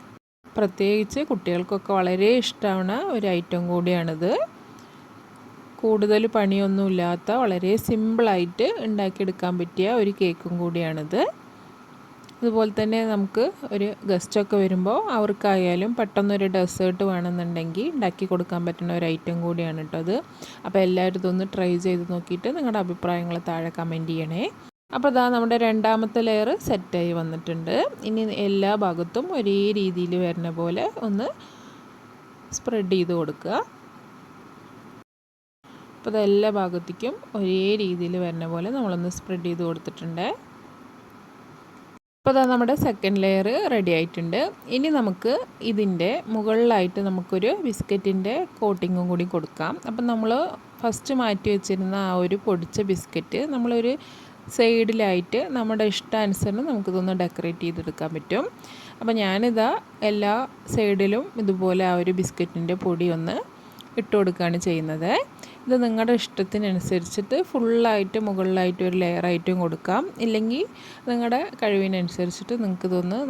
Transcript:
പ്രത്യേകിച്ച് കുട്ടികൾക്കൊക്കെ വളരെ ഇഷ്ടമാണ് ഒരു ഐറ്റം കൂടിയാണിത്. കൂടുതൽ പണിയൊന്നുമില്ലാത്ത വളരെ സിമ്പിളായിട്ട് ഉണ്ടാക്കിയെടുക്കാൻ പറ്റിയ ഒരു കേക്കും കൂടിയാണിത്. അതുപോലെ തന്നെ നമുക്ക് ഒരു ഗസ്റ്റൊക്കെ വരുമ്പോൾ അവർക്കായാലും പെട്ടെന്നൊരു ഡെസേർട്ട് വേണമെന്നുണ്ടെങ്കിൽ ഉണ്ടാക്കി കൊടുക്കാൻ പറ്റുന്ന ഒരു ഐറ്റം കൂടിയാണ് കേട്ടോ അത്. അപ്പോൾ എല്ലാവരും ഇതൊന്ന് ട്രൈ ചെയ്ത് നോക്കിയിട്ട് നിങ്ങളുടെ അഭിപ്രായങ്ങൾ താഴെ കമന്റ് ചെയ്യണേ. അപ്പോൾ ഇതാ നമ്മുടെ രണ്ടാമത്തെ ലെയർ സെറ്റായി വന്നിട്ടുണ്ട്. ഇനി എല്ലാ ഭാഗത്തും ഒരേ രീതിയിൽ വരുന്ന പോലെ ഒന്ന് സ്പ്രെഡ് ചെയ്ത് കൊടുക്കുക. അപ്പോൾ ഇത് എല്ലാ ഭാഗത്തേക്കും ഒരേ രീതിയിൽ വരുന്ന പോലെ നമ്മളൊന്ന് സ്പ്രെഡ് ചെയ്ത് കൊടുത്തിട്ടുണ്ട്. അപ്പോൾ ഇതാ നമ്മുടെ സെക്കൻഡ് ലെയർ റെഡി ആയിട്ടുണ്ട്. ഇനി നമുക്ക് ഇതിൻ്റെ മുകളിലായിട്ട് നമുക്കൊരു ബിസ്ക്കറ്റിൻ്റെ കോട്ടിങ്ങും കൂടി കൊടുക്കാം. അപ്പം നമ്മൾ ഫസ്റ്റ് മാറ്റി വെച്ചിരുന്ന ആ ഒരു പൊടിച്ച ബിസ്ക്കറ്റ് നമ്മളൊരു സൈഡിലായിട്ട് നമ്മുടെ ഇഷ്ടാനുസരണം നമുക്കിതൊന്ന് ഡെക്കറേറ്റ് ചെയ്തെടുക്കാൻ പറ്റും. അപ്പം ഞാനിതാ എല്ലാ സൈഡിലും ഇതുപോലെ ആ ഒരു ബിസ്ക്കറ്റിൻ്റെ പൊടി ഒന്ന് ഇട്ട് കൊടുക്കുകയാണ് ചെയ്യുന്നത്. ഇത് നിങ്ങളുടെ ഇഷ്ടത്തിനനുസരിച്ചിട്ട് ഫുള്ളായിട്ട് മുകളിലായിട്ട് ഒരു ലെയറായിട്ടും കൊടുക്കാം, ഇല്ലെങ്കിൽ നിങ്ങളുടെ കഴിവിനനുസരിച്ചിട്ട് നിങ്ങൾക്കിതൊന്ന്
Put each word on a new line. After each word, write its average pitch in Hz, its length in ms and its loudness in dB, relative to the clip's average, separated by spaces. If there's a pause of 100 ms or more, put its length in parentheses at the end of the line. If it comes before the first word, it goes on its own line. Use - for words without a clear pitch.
(560)
പ്രത്യേകിച്ച് 208 760 0
കുട്ടികൾക്കൊക്കെ 180 680 -2
വളരെ 185 300 4 (140)
ഇഷ്ടമാണ് 190 520 -2 (200)
ഒരു 202 120 -2 (100)
ഐറ്റം 175 240 -2 (100)
കൂടിയാണിത്. 175 600 0 (1500)
കൂടുതൽ 214 400 4 (160)
പണിയൊന്നുമില്ലാത്ത 196 920 2 (120)
വളരെ 185 280 2 (140)
സിമ്പിളായിട്ട് 220 840 2 (200)
ഉണ്ടാക്കിയെടുക്കാൻ 190 760 -2
പറ്റിയ 185 400 0
ഒരു 202 180 4
കേക്കും 175 340 0 (100)
കൂടിയാണിത്. 165 600 -2 (1160)
അതുപോലെ 220 380 2
തന്നെ 220 200 2 (140)
നമുക്ക് 202 320 2 (300)
ഒരു 202 140 0 (220)
ഗസ്റ്റൊക്കെ 202 520 0
വരുമ്പോൾ 190 360 2 (180)
അവർക്കായാലും 202 840 2
പെട്ടെന്നൊരു 202 560 0
ഡെസേർട്ട് 185 560 0
വേണമെന്നുണ്ടെങ്കിൽ 175 840 -2
ഉണ്ടാക്കി 190 360 -2
കൊടുക്കാൻ 180 360 0
പറ്റുന്ന 175 320 -4
ഒരു 170 160 0
ഐറ്റം 170 220 -4 (100)
കൂടിയാണ് 165 360 -4
കേട്ടോ 156 220 -8
അത്. 185 100 0 (520)
അപ്പോൾ 190 200 0
എല്ലാവരും 185 340 2
ഇതൊന്ന് 185 340 0
ട്രൈ 180 160 0 (160)
ചെയ്ത് 175 260 0
നോക്കിയിട്ട് 180 440 -4
നിങ്ങളുടെ 240 280 0
അഭിപ്രായങ്ങൾ 175 540 -2 (100)
താഴെ 165 300 -4
കമന്റ് 165 360 -4
ചെയ്യണേ. 160 300 -4 (520)
അപ്പോൾ 269 180 2
ഇതാ 247 100 6 (120)
നമ്മുടെ 233 300 2
രണ്ടാമത്തെ 220 640 2
ലെയർ 214 220 2 (180)
സെറ്റായി 180 520 0
വന്നിട്ടുണ്ട്. 165 560 -4 (340)
ഇനി 220 140 0 (240)
എല്ലാ 196 240 4 (120)
ഭാഗത്തും 175 420 -2 (140)
ഒരേ 202 200 2 (200)
രീതിയിൽ 180 340 0 (120)
വരുന്ന 170 340 -2
പോലെ 175 260 -2 (220)
ഒന്ന് 208 200 0 (1300)
സ്പ്രെഡ് 208 380 -2
ചെയ്ത് 175 240 0
കൊടുക്കുക. 156 340 -4 (2500)
അപ്പോൾ - 160 -8
ഇത് 214 160 2
എല്ലാ 208 300 6
ഭാഗത്തേക്കും 180 580 -4 (220)
ഒരേ 190 260 2 (160)
രീതിയിൽ 180 420 -2
വരുന്ന 165 300 -4
പോലെ 170 240 -4
നമ്മളൊന്ന് 180 400 -2
സ്പ്രെഡ് 180 320 -6
ചെയ്ത് 170 180 -4
കൊടുത്തിട്ടുണ്ട്. 165 600 -6 (1900)
അപ്പോൾ 269 140 2
ഇതാ 269 80 6 (100)
നമ്മുടെ 240 220 2 (100)
സെക്കൻഡ് 196 400 0
ലെയർ 190 220 4 (260)
റെഡി 190 240 2
ആയിട്ടുണ്ട്. 170 440 -2 (360)
ഇനി 285 200 0
നമുക്ക് 220 360 0 (380)
ഇതിൻ്റെ 190 380 0 (260)
മുകളിലായിട്ട് 214 720 2
നമുക്കൊരു 185 420 0 (160)
ബിസ്ക്കറ്റിൻ്റെ 196 680 -2 (240)
കോട്ടിങ്ങും 185 520 0
കൂടി 175 240 0
കൊടുക്കാം. 160 400 -4 (140)
അപ്പം 233 240 -4
നമ്മൾ 220 200 0 (500)
ഫസ്റ്റ് 233 380 -2
മാറ്റി 214 340 0
വെച്ചിരുന്ന 190 420 -2 (140)
ആ - 20 0 (120)
ഒരു 190 220 0
പൊടിച്ച 180 340 0 (100)
ബിസ്ക്കറ്റ് 175 500 -2 (140)
നമ്മളൊരു 240 380 2 (640)
സൈഡിലായിട്ട് 220 840 4 (180)
നമ്മുടെ 220 360 0
ഇഷ്ടാനുസരണം 214 760 -2
നമുക്കിതൊന്ന് 190 520 0
ഡെക്കറേറ്റ് 170 460 -4
ചെയ്തെടുക്കാൻ 165 480 -6
പറ്റും. 208 300 -2 (540)
അപ്പം 226 220 0
ഞാനിതാ 220 480 2 (400)
എല്ലാ 208 240 2 (400)
സൈഡിലും 202 520 2 (180)
ഇതുപോലെ 185 480 2
ആ 180 100 2
ഒരു 180 180 2
ബിസ്ക്കറ്റിൻ്റെ 175 640 -2
പൊടി 175 240 2 (100)
ഒന്ന് 170 200 -4 (640)
ഇട്ട് 202 160 -4
കൊടുക്കുകയാണ് 180 480 2
ചെയ്യുന്നത്. 160 480 -2 (540)
ഇത് 254 80 2 (100)
നിങ്ങളുടെ 226 360 2
ഇഷ്ടത്തിനനുസരിച്ചിട്ട് 196 1160 -2 (120)
ഫുള്ളായിട്ട് 226 800 2
മുകളിലായിട്ട് 185 640 0
ഒരു 180 140 0
ലെയറായിട്ടും 175 600 0
കൊടുക്കാം, 170 400 0 (240)
ഇല്ലെങ്കിൽ 226 360 0 (460)
നിങ്ങളുടെ 240 320 0 (200)
കഴിവിനനുസരിച്ചിട്ട് 190 1000 0
നിങ്ങൾക്കിതൊന്ന് 180 560 0 (120)